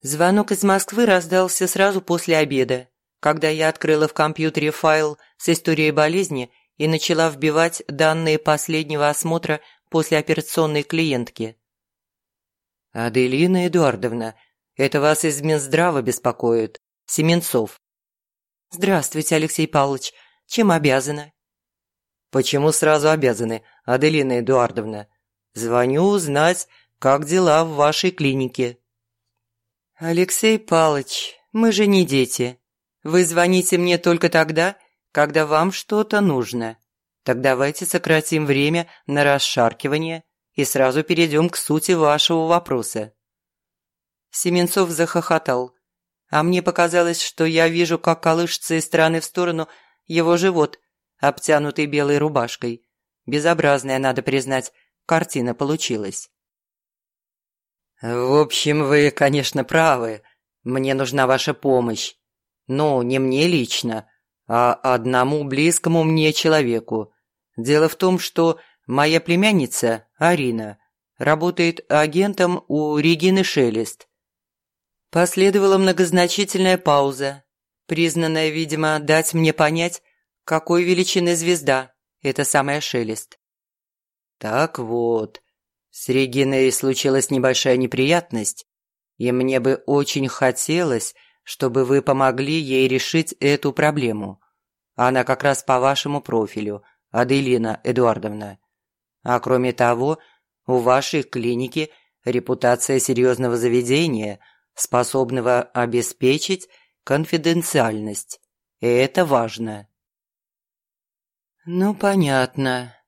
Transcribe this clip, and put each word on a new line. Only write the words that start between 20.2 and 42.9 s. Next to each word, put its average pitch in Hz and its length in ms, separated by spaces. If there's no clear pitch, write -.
Чем 214 260
обязана?» 147 640
«Почему 139 400
сразу 156 380
обязаны, 117 540
Аделина 131 560
Эдуардовна? 113 680
Звоню 123 500
узнать, 175 640
как 143 260
дела 165 400
в 160 100
вашей 151 360
клинике». 131 680
«Алексей 180 600
Павлович, 160 760
мы 226 180
же 202 160
не 190 180
дети. 127 540
Вы 170 200
звоните 175 540
мне 175 200
только 170 320
тогда, 160 480
когда 147 340
вам 156 260
что-то 214 480
нужно. 120 580
Так 123 160
давайте 135 460
сократим 160 600
время 147 420
на 143 160
расшаркивание 143 1000
и 143 120
сразу 135 380
перейдем 160 460
к - 60
сути 156 380
вашего 160 540
вопроса». 123 640